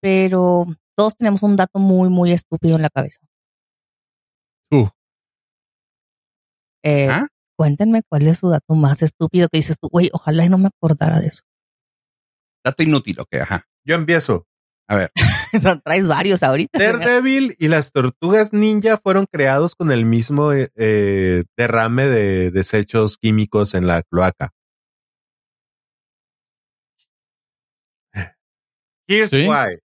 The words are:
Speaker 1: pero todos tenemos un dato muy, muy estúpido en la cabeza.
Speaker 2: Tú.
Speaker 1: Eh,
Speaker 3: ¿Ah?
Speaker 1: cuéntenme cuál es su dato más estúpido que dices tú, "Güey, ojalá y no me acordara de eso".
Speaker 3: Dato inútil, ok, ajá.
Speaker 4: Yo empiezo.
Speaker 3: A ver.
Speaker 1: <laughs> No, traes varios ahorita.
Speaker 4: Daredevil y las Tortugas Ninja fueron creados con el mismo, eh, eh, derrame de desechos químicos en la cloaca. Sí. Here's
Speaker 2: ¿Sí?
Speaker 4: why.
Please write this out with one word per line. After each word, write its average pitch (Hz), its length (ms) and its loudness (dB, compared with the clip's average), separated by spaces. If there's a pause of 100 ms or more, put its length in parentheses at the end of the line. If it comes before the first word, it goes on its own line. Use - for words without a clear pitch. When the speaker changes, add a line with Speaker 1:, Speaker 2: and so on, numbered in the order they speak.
Speaker 1:
pero 185 640 2 (320)
todos 214 200 0
tenemos 202 260 0
un 202 140 2
dato 190 240 -2
muy, 185 280 4
muy 175 220 2
estúpido 165 460 0
en 156 60 0
la 151 80 -2
cabeza. 135 280 -6 (1500)
Speaker 2:
Tú. 123 180 4 (2000)
Speaker 1:
Eh, 143 260 2
Speaker 3:
¿Ah? 190 160 0 (320)
Speaker 1:
cuéntenme 202 500 2
cuál 147 200 2
es 170 100 2
su 185 100 -2
dato 160 260 0
más 147 280 2
estúpido 165 480 0
que 160 80 0
dices 156 220 -2
tú, 147 80 -10
"Güey, 175 260 2
ojalá 165 300 0
y 175 40 2
no 185 80 4
me 190 120 2
acordara 160 520 0
de - 60 -4
eso". - 160 -10 (1200)
Speaker 3:
Dato 135 180 -2
inútil, 139 380 0
ok, - 220 -12
ajá. - 240 -6 (180)
Speaker 4:
Yo 160 120 0
empiezo. 156 500 -2 (420)
Speaker 3:
A 104 60 -2
ver. 95 220 0
Speaker 1:
<laughs> - 220 2 (260)
No, 180 160 0
traes 180 260 -2
varios 180 380 0
ahorita. 143 340 -2
Speaker 4:
Daredevil 240 800 0
y 160 80 -2
las 151 240 0
Tortugas 180 600 0
Ninja 214 460 0
fueron 196 280 0
creados 147 480 0
con 165 160 -2
el 117 140 0
mismo, 143 480 0
eh, 135 240 -2
eh, 98 680 0 (140)
derrame 117 500 0
de 98 460 0
desechos 104 680 -2
químicos 107 560 0
en 90 140 0
la 85 160 -2
cloaca. - 480 -4 (3500)
Sí. 101 80 -8 (840)
Here's 202 220 0
Speaker 2:
¿Sí? 143 180 2
Speaker 4:
why. 113 380 -2